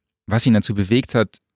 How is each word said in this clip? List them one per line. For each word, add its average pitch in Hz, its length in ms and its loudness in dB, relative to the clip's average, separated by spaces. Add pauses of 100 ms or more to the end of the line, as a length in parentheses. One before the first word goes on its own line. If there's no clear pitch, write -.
(260)
Was 110 200 -2
ihn 120 80 4
dazu 104 220 0
bewegt 101 400 -2
hat, 110 220 -2 (180)